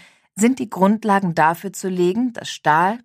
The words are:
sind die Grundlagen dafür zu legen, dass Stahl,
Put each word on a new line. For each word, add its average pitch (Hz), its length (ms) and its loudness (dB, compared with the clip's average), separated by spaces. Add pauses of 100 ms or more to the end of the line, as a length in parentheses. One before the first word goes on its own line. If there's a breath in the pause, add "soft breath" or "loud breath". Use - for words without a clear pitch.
(380 loud breath)
sind 240 220 2
die 233 120 -6
Grundlagen 196 640 0
dafür 170 380 0
zu - 160 -8
legen, 190 460 0
dass - 160 -12
Stahl, 175 540 0